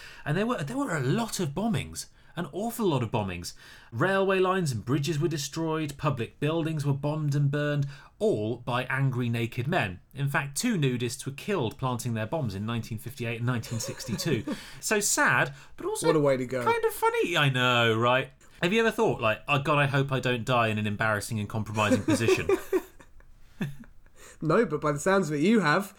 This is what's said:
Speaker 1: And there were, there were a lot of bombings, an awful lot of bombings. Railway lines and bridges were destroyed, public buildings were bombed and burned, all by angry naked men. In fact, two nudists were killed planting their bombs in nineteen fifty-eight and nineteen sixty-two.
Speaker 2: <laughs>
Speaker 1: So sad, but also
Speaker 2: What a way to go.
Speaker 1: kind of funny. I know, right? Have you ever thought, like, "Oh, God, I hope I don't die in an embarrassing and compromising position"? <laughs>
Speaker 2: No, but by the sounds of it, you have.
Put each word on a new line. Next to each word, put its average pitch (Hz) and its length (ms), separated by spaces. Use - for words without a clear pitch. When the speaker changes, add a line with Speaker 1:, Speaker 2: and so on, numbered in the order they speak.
Speaker 1:
And 147 100
there 208 100
were, 240 160
there 180 140
were 262 180
a 151 60
lot 220 400
of 160 140
bombings, 131 520
an 170 160
awful 226 340
lot 139 160
of 107 80
bombings. 92 440
Railway 190 480
lines 185 320
and 107 140
bridges 143 340
were 165 100
destroyed, 156 680
public 113 440
buildings 156 440
were 143 80
bombed 147 420
and 143 160
burned, 147 360
all 120 380
by 123 260
angry 127 440
naked 117 380
men. 123 320
In 143 140
fact, 139 280
two 240 220
nudists 123 480
were 139 60
killed 143 440
planting 120 380
their 110 120
bombs 123 280
in 98 100
nineteen 113 340
fifty-eight 117 400
and 120 80
nineteen 120 340
sixty-two. 123 680
Speaker 2:
<laughs> 262 60
Speaker 1:
So 214 200
sad, 151 520
but 339 100
also 427 200
Speaker 2:
What 156 100
a 156 40
way 139 160
to 127 100
go. 123 160
Speaker 1:
kind 453 220
of 453 80
funny. 440 440
I 147 120
know, 123 480
right? 123 340
Have 175 100
you 226 60
ever 226 140
thought, 196 280
like, 110 280
"Oh, 143 100
God, 147 200
I 143 80
hope 139 260
I 127 80
don't 123 240
die 117 240
in 107 100
an 107 80
embarrassing 107 540
and 101 80
compromising 107 560
position"? 311 480
<laughs> 359 60
Speaker 2:
No, 165 240
but 147 160
by 151 100
the 143 60
sounds 190 320
of 151 60
it, 139 40
you 208 200
have. 170 380